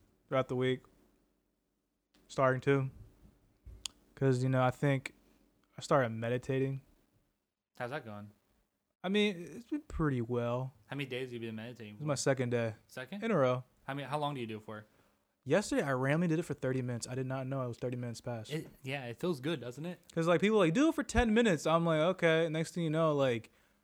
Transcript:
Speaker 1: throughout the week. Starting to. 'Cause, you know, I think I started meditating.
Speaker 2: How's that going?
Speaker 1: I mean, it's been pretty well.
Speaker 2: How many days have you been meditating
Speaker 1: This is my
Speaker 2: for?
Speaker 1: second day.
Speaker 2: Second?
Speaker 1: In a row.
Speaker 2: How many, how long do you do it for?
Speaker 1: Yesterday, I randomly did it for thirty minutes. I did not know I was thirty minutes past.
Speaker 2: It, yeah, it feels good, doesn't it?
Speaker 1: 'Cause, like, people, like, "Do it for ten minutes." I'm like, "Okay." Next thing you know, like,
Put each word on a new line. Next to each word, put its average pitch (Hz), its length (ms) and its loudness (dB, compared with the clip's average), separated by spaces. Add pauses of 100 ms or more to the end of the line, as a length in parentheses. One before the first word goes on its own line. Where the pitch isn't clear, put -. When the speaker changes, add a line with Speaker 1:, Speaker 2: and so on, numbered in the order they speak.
(280)
Speaker 1:
throughout 131 200 0
the 131 80 -4
week. 127 260 0 (1500)
Starting 131 340 2
to. 139 280 2 (1300)
'Cause, 131 280 0
you 131 60 0
know, 131 120 2
I 127 100 4
think 139 420 0 (640)
I - 40 -14
started 135 300 2
meditating. 131 680 -2 (960)
Speaker 2:
How's 123 140 -6
that 143 140 -8
going? 104 260 -14 (720)
Speaker 1:
I 180 60 -4
mean, 208 260 2 (200)
it's 233 100 -14
been 294 220 -6
pretty 139 340 0
well. 120 540 -2 (120)
Speaker 2:
How 135 80 -10
many 143 140 -6
days 127 220 -6
have 120 100 -8
you 117 60 -6
been 110 80 -8
meditating 110 400 -12
Speaker 1:
This 104 60 -14
is 151 60 -6
my 147 60 2
Speaker 2:
for? 127 40 -2
Speaker 1:
second 127 340 2
day. 117 240 0 (120)
Speaker 2:
Second? 190 360 -10
Speaker 1:
In 226 80 0
a 202 60 2
row. 127 260 4 (240)
Speaker 2:
How 135 80 -6
many, 139 120 -8
how 147 120 -4
long 147 160 -4
do 127 60 -6
you 113 60 -6
do 110 100 -8
it 104 60 -16
for? 107 220 -14 (580)
Speaker 1:
Yesterday, 208 380 0
I 139 120 0
randomly 139 340 2
did 156 100 2
it 175 60 0
for 151 100 -4
thirty 131 300 -2
minutes. 120 240 -6
I 127 80 -6
did 131 100 -4
not 131 220 -4
know 135 160 -4
I - 20 -4
was 120 120 -6
thirty 123 200 -4
minutes 120 240 -8
past. 117 320 -8
Speaker 2:
It, 165 140 -6 (160)
yeah, 131 220 -6
it 117 140 -8
feels 165 220 -2
good, 151 180 -4
doesn't 123 280 -10
it? 175 120 -10 (140)
Speaker 1:
'Cause, 165 140 0
like, 175 120 6
people, 214 200 4
like, 165 160 6
"Do 294 140 6
it 302 60 2
for 294 80 0
ten 226 300 2
minutes." 214 320 4
I'm 165 180 4
like, 165 160 2
"Okay." 165 480 4
Next 156 280 -4
thing 170 80 -2
you 156 80 0
know, 156 240 4
like, 127 340 2 (340)